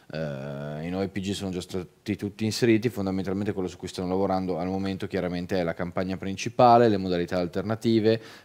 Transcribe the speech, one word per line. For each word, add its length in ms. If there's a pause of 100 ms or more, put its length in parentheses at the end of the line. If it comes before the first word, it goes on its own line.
(120)
eh, 60 (680)
i 20
nuovi 200
P 100
G 140
sono 180
già 100
stati 540
tutti 280
inseriti, 460
fondamentalmente 640
quello 140
su 100
cui 100
stanno 200
lavorando 500
al 100
momento 380
chiaramente 540
è 40
la 120
campagna 420
principale, 720
le 80
modalità 400
alternative, 840 (260)